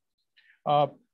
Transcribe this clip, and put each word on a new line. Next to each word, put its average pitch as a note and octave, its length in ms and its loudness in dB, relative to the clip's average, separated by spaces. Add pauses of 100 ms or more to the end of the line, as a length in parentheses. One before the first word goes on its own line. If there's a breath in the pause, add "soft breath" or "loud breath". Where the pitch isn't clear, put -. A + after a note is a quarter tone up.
(680 soft breath)
Uh, D3 220 2 (260)